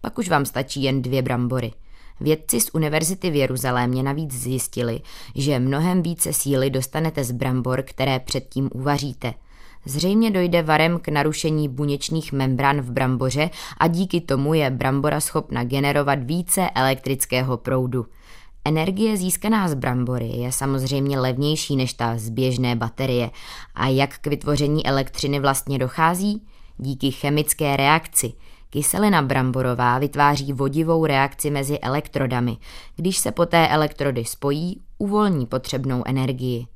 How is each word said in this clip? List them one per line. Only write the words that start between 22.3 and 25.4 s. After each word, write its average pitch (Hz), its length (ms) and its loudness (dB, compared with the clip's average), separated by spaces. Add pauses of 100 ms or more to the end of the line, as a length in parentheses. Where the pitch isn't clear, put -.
běžné 123 460 0
baterie. 120 540 -2 (440)
A - 140 0
jak 135 300 2
k - 80 -6
vytvoření 147 600 0
elektřiny 139 540 0